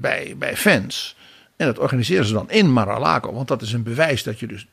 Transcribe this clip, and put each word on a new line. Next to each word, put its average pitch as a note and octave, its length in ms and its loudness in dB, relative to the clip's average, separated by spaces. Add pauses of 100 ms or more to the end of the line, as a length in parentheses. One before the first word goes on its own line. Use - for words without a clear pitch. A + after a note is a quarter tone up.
bij, - 380 -4
bij C#3 180 -4
fans. - 600 0 (400)
En E3 100 -2
dat A2+ 120 0
organiseren C3 480 2
ze G#2 60 0
dan G#2+ 180 -2
in G3 220 6
Mar-a-Lago, A2+ 600 2
want B2 160 -6
dat C3 140 -2
is G#2+ 100 -6
een A#2+ 100 -2
bewijs C3 400 0
dat G#2+ 180 -8
je A#2 60 -6
dus G#2 260 -14